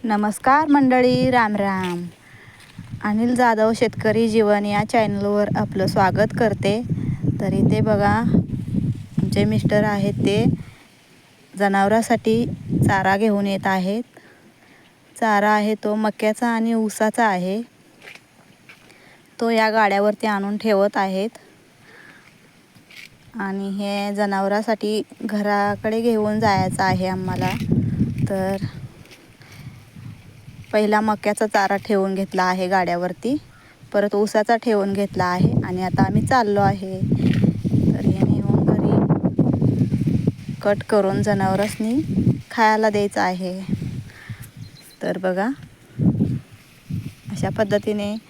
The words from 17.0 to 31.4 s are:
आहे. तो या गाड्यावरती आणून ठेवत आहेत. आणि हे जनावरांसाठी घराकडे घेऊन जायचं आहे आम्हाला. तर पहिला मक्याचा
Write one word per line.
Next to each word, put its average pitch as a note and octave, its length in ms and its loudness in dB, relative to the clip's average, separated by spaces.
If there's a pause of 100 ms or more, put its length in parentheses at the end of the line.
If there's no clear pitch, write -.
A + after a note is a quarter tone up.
आहे. F#3+ 360 -2 (1800)
तो A3+ 100 0
या A3 200 2
गाड्यावरती G#3 580 2
आणून G3+ 300 -2
ठेवत G3+ 400 2
आहेत. G3 320 -2 (2000)
आणि G3 340 -6
हे G3+ 460 -4
जनावरांसाठी G#3 880 -2 (200)
घराकडे G#3 800 -2
घेऊन G#3+ 380 0
जायचं F#3+ 440 0
आहे F#3 240 0
आम्हाला. F#3 440 -4 (760)
तर F#3+ 280 -2 (2250)
पहिला G#3+ 300 2
मक्याचा G#3+ 460 -2